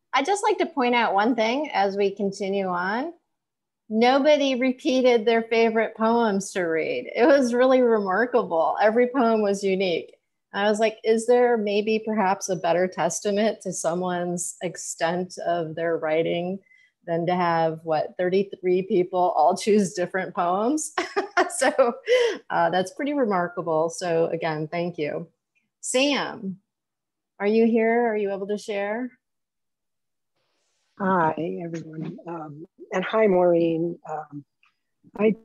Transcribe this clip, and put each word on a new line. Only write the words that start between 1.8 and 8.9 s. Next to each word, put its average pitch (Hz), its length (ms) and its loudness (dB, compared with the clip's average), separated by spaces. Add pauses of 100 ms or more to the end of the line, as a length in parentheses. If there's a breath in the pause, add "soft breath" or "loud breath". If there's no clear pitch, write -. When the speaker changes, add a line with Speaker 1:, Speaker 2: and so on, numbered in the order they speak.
Speaker 1:
we 202 140 2
continue 196 560 -4
on. 196 480 -4 (760)
Nobody 269 680 4
repeated 254 680 2
their 226 180 2
favorite 226 540 0
poems 220 560 0
to 190 100 -2
read. 156 520 -4
It 240 120 4
was 277 280 4
really 262 260 4
remarkable. 202 1000 2
Every 220 280 4